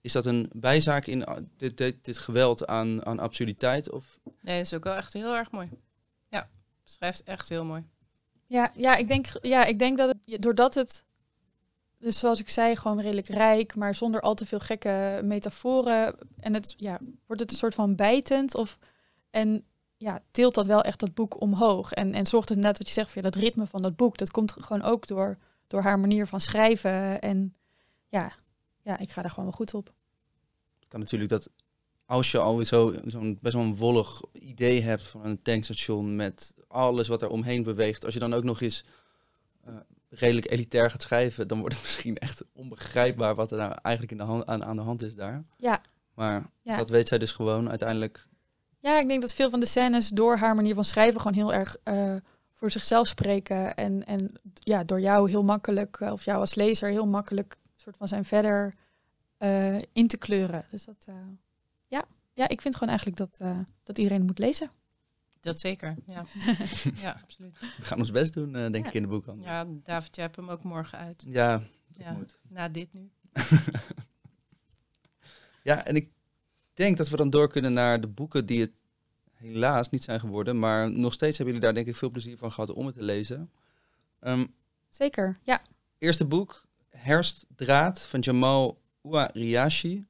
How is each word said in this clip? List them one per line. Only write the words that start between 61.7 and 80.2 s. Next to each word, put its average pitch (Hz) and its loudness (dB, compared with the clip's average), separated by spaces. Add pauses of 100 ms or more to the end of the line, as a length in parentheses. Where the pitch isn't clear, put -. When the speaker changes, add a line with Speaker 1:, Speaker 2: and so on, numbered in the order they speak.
Speaker 3:
ja. 285 -6 (280)
Ja, 254 0
ik - 0
vind 269 -4
gewoon 226 -2
eigenlijk 202 -2
dat, 185 -8
eh, 180 -4 (240)
dat 208 -10
iedereen 196 2
het 185 4
moet 185 -2
lezen. 269 -2 (720)
Speaker 2:
Dat 165 -6
zeker, 180 -6 (100)
ja. 180 -14 (380)
Speaker 3:
<laughs> - -4
Speaker 2:
Ja, - -8
absoluut. - -20 (180)
Speaker 1:
We 110 -16
gaan - -6
ons 117 -2
best 147 0
doen, 143 -6
eh, 123 -4 (100)
denk 107 -2
Speaker 3:
Ja. - -8
Speaker 1:
ik, - -12
in 110 0
de 101 -4
boekhandel. 107 -8
Speaker 2:
Ja, 170 -6 (180)
David, 165 -8
jij 175 -8
hebt 165 -10
hem 180 -14
ook 170 -12
morgen 165 -8
uit. 170 -16
Speaker 1:
Ja, 120 4 (360)
dat - -20
Speaker 2:
Ja, 170 -10
Speaker 1:
moet. - -14 (100)
Speaker 2:
na 175 -10
dit 165 -12
nu. 190 -20 (220)
Speaker 1:
<laughs> - -4 (2250)
Ja, 147 2
en - 0
ik 156 0 (680)
denk 185 4
dat 160 0
we 147 -4
dan 143 2
door 147 6
kunnen 131 0
naar 120 4
de 110 6
boeken 135 -2
die 117 2
het 110 2 (640)
helaas 117 0
niet 131 -4
zijn 113 -4